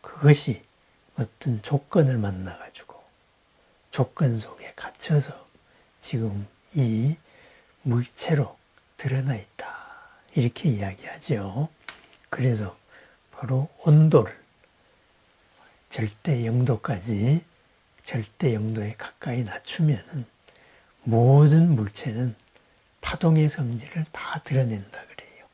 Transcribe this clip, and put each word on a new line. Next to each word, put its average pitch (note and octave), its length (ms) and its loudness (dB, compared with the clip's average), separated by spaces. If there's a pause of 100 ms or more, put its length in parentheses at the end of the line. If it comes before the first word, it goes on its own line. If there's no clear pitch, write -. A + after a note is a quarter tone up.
그것이 C#3+ 600 4 (540)
어떤 A#2 440 -6
조건을 C#3+ 560 0
만나가지고 F#2+ 840 -8 (920)
조건 B2 480 -2
속에 - 360 -16
갇혀서 - 680 -4 (580)
지금 G2+ 460 -6 (260)
이 B2 420 0 (680)
물체로 B2 760 -2 (400)
드러나 C3 380 -4
있다, - 380 -14 (600)
이렇게 B2+ 340 0
이야기하죠. G#2 1000 -6 (600)
그래서 A2 480 -2 (540)
바로 C3 380 -4 (100)
온도를 D#3 580 6 (1500)
절대 A#2 560 -4
영 B2 200 2
도까지, A2+ 800 0 (600)
절대 A#2+ 500 -4
영 A2 200 -4
도에 G#2+ 240 -6
가까이 - 460 -8
낮추면은 C3 840 -4 (800)
모든 C#3+ 720 6
물체는 A2 600 -6 (680)
파동의 D#3 480 2
성질을 B2 640 -6
다 - 320 -10
드러낸다 A#2 640 -4
그래요. - 480 -20